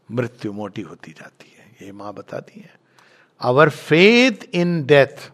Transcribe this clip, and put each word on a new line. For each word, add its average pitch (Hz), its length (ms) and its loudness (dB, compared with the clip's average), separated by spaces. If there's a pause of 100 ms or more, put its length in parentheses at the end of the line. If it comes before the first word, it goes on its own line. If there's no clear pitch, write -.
(100)
मृत्यु 113 420 -8
मोटी 101 300 -12
होती 82 300 -20
जाती - 460 -20
है, - 120 -20 (120)
ये 101 100 -20
माँ 101 220 -18
बताती - 460 -18
है। - 140 -20 (640)
Our 131 280 2
faith 208 840 2
in 175 360 -2
death, - 440 2